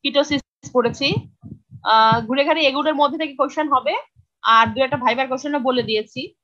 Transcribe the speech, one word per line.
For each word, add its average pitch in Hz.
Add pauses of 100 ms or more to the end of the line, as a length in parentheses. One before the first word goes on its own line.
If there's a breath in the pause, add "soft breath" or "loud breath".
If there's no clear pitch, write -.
ketosis 285
পড়েছি, 254 (680)
আহ, 220
ঘুরে 262
ঘাড়ে 320
এগুলোর 294
মধ্যে 285
থেকে 294
question 294
হবে, 277 (460)
আর 226
দু 220
একটা 262
viber 247
কোশ্চেনও 285
বলে 254
দিয়েছি। 214